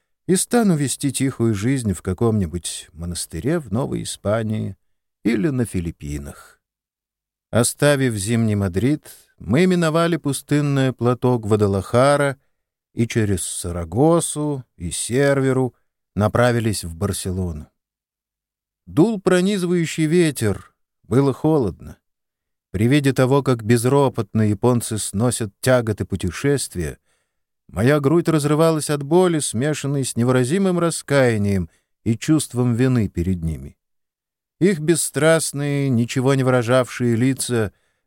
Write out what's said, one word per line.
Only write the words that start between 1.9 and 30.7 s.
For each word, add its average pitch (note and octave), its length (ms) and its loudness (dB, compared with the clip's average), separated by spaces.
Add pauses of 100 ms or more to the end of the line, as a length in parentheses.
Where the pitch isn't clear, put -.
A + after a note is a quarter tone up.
в - 80 -10
каком-нибудь F#2 920 -2
монастыре E2+ 680 -6
в B2 120 -12
Новой A2+ 320 -4
Испании G#2+ 720 -4 (480)
или G#3 240 0
на C3 160 0
Филиппинах". D2 960 -8 (920)
Оставив C3+ 640 0
Зимний A2 400 0
Мадрид, G2+ 560 -2 (300)
мы C#3 260 2
миновали E3+ 520 2
пустынное C#3 760 0
плато B2 460 0
Гвадалахара A2 1000 2 (560)
и A#2 140 -2
через G2+ 360 -2
Сарагосу C3+ 1200 -2 (140)
и E2+ 140 -8
Серверу C3 800 0 (420)
направились A2+ 680 2
в E2 120 -10
Барселону. F2+ 720 -6 (1200)
Дул F#3 340 2
пронизывающий F3+ 840 0
ветер, D3+ 720 0 (260)
было C3+ 320 2
холодно. A2 640 -2 (720)
При G#2 180 0
виде C#3 260 2
того, C3+ 280 2
как B2+ 220 0
безропотно A#2+ 800 2
японцы A2 560 0
сносят A2 600 -2
тяготы A2+ 460 0
путешествия — F2+ 920 -4 (680)
Моя C3+ 320 2
грудь D#3 280 2
разрывалась D#3 640 2
от D3 100 -2
боли, E3 380 2
смешанной C#3 640 -2
с - 100 -8
невыразимым B2+ 600 2